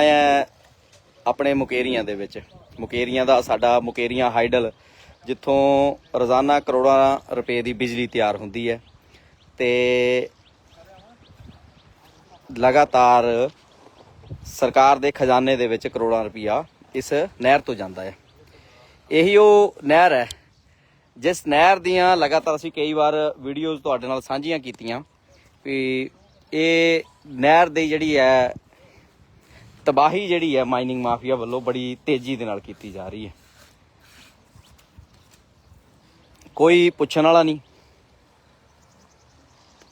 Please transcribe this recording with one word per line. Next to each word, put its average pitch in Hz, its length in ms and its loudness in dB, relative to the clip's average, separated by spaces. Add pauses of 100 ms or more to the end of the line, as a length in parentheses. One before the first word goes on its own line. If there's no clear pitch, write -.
(120)
ਆਂ 143 340 2 (840)
ਆਪਣੇ 139 260 -2
ਮੁਕੇਰੀਆਂ 127 500 -4
ਦੇ 104 120 -8
ਵਿੱਚ। 98 240 -12 (400)
ਮੁਕੇਰੀਆਂ 123 460 -4
ਦਾ 127 160 4
ਸਾਡਾ 120 380 2
ਮੁਕੇਰੀਆਂ 120 520 -4
ਹਾਈਡਲ, 117 400 0 (540)
ਜਿੱਥੋਂ 139 720 0 (240)
ਰੋਜ਼ਾਨਾ 135 400 2
ਕਰੋੜਾਂ 135 760 2
ਰੁਪਏ 120 260 -4
ਦੀ 120 120 -6
ਬਿਜਲੀ 120 340 -4
ਤਿਆਰ 104 300 -2
ਹੁੰਦੀ 107 320 -8
ਹੈ 117 120 -6 (760)
ਤੇ 123 720 0 (2250)
ਲਗਾਤਾਰ 123 880 4 (960)
ਸਰਕਾਰ 135 540 2
ਦੇ 143 120 -2
ਖਜ਼ਾਨੇ 131 440 0
ਦੇ 123 120 -2
ਵਿੱਚ 113 200 -6
ਕਰੋੜਾਂ 113 360 -2
ਰੁਪਇਆ 107 400 -6 (320)
ਇਸ 131 180 -6
ਨਹਿਰ 143 460 0
ਤੋਂ 127 160 -6
ਜਾਂਦਾ 95 280 -12
ਹੈ। 95 120 -12 (960)
ਇਹੀ 170 260 2
ਉਹ 208 460 6
ਨਹਿਰ 160 300 4
ਹੈ, 123 140 0 (880)
ਜਿਸ 165 300 -4
ਨਹਿਰ 165 320 4
ਦੀਆਂ 185 380 2
ਲਗਾਤਾਰ 156 380 0
ਅਸੀਂ 160 160 -10
ਕਈ 156 220 -4
ਵਾਰ 151 200 2 (260)
ਵੀਡੀਓਜ਼ 143 420 -8
ਤੁਹਾਡੇ 127 260 -4
ਨਾਲ 131 140 -4
ਸਾਂਝੀਆਂ 143 380 -6
ਕੀਤੀਆਂ 120 420 -12 (640)
ਵੀ 131 440 -6 (440)
ਇਹ 165 500 0 (240)
ਨਹਿਰ 151 420 2
ਦੀ 156 180 -2
ਜਿਹੜੀ 156 300 -2
ਹੈ 131 360 2 (1300)
ਤਬਾਹੀ 156 420 2
ਜਿਹੜੀ 165 300 0
ਹੈ 131 60 2
ਮਾਈਨਿੰਗ 127 380 -4
ਮਾਫੀਆ 120 340 -2
ਵੱਲੋਂ 120 260 -6
ਬੜੀ 123 440 -6
ਤੇਜ਼ੀ 131 300 -4
ਦੇ 117 100 -10
ਨਾਲ 104 140 -8
ਕੀਤੀ 101 320 -18
ਜਾ 92 160 -16
ਰਹੀ 107 180 -14
ਹੈ। 92 80 -18 (3250)
ਕੋਈ 175 340 4
ਪੁੱਛਣ 156 340 -2
ਵਾਲਾ 165 200 6
ਨਹੀਂ, 156 160 -2 (2250)